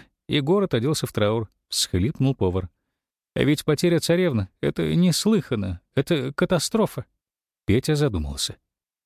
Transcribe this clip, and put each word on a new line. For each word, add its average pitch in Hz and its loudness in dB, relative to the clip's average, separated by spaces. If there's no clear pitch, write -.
и 147 0
город 175 0
оделся 131 0
в - -6
траур, 107 0
всхлипнул 131 0
повар. 92 -2
А - 0
ведь 147 0
потеря 170 2
царевны — 165 0
это 151 -2
неслыханно, 156 0
это 139 -2
катастрофа. 180 0
Петя 135 2
задумался. 87 -2